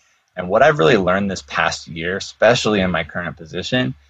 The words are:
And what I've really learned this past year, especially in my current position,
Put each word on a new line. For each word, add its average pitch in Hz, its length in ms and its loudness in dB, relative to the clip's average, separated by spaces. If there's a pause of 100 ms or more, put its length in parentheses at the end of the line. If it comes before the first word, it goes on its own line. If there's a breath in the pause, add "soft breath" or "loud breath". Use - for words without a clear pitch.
(360)
And 90 140 -6
what 110 120 4
I've 147 160 4
really 151 200 4
learned 95 320 0
this 90 100 -8
past - 480 -4
year, 82 300 -6
especially 107 640 2
in 92 100 0
my 82 120 -2
current 82 360 -10
position, 92 560 -4 (160)